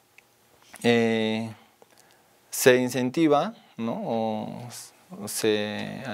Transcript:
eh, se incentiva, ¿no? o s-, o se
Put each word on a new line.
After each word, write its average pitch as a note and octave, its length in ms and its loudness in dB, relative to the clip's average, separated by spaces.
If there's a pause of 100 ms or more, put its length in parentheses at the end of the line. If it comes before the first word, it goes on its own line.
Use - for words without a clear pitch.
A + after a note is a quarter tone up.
(840)
eh, A2+ 680 0 (1000)
se - 260 6
incentiva, C#3 800 2 (220)
¿no? A#2+ 280 -6
o A2 640 -4
s-, - 240 -16 (280)
o G3+ 80 -10
se G#2 760 -2 (120)